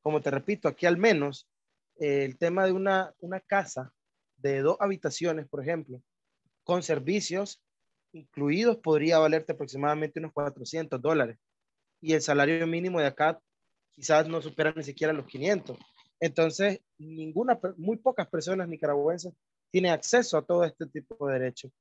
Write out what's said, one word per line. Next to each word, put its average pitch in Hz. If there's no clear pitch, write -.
como 151
te 147
repito, 160
aquí 143
al 175
menos, 160
eh, 143
el 131
tema 175
de 190
una, 190
una 185
casa 156
de 139
dos 156
habitaciones, 160
por 143
ejemplo, 135
con 175
servicios 175
incluidos, 165
podría 156
valerte 156
aproximadamente 147
unos 160
cuatrocientos 143
dólares. 135
Y 160
el 151
salario 151
mínimo 170
de 147
acá 151
quizás 156
no 160
supera 156
ni 156
siquiera 151
los 139
quinientos. 170
Entonces, 165
ninguna 160
per-, 185
muy 190
pocas 220
personas 175
nicaragüenses 160
tienen 180
acceso 226
a 139
todo 175
este 160
tipo 143
de 135
derechos. 127